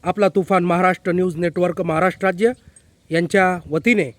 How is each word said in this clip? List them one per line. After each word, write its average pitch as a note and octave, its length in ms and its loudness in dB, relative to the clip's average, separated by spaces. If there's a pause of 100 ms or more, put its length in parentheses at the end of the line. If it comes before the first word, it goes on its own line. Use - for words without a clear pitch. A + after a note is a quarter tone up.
आपला F#3+ 240 0
तुफान F#3 360 0
महाराष्ट्र F3+ 480 0
न्यूज F3+ 240 -2
नेटवर्क F3 440 -2
महाराष्ट्र E3+ 460 0
राज्य F#3+ 260 0 (580)
यांच्या F3+ 560 2
वतीने D#3+ 520 0